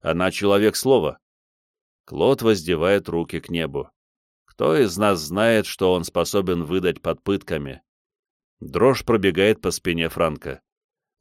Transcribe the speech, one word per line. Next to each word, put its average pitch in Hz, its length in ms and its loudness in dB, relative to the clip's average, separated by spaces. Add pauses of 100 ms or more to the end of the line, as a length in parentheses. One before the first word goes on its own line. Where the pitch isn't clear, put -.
Она 87 280 0
человек 101 460 2
слова. 107 420 0 (880)
Клод 107 380 0
воздевает 90 640 0
руки 82 320 -4
к - 80 -20
небу. 78 400 -6 (560)
Кто 151 320 -2
из 98 220 2
нас 101 200 2
знает, 104 460 0
что 92 300 0
он 87 100 0
способен 87 600 -2
выдать 87 360 -2
под 82 220 -6
пытками? 76 580 -6 (800)
Дрожь 117 460 0
пробегает 98 560 2
по 90 80 -2
спине 82 400 -4
Франка. 76 500 -4 (600)